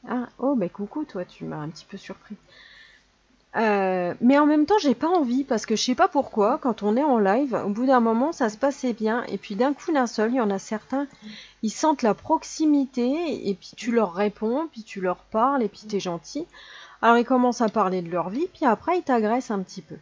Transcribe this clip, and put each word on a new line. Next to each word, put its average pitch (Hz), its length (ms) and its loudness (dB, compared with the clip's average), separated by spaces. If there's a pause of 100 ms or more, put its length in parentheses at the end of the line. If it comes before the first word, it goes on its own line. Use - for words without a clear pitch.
Ah, 240 200 -4 (120)
oh, 277 160 0
bah 196 140 0
coucou, 208 360 -8
toi, 180 200 -10
tu - 200 -16
m'as 160 120 -10
un 151 140 -8
petit - 160 -18
peu - 100 -18
surpris. - 400 -16 (1200)
Euh, 190 640 2
mais 269 180 6
en 302 60 6
même 302 220 4
temps, 415 160 4
j'ai 269 120 4
pas 302 140 -2
envie, 277 360 2
parce 226 200 -2
que 220 120 0
je 208 60 0
sais 254 120 0
pas 359 140 4
pourquoi, 262 500 0
quand 220 240 -2
on 214 160 2
est 277 40 2
en 277 160 4
live, 214 460 2
au 202 60 -2
bout 226 160 -2
d'un 262 140 6
moment, 233 320 2
ça 226 180 -2
se 208 80 -14
passait 269 340 -2
bien, 214 360 -2
et 196 100 -6
puis - 180 -10
d'un 254 160 2
coup 330 200 -6
d'un 262 140 2
seul, 226 260 0
il 262 40 0
y 262 60 2
en 208 80 0
a 196 80 -2
certains, 254 480 -6 (560)
ils 220 80 -2
sentent 311 320 0
la 214 100 2
proximité, 285 1400 -2
et 196 60 -2
puis - 200 -18
tu 226 160 -8
leur 226 220 2
réponds, 214 580 -2
puis 220 120 -16
tu - 180 -14
leur 180 160 -2
parles, 254 460 0
et 208 60 -2
puis - 200 -12
t'es 196 120 -2
gentil. 175 460 -8 (540)
Alors 233 160 6
ils 240 80 4
commencent 247 380 2
à 220 80 2
parler 185 320 0
de 165 80 -8
leur 175 180 -2
vie, 269 240 -4
puis - 140 -2
après 311 320 0
ils 339 40 -4
t'agressent 240 480 0
un 196 120 -2
petit - 180 -12
peu. 151 220 -18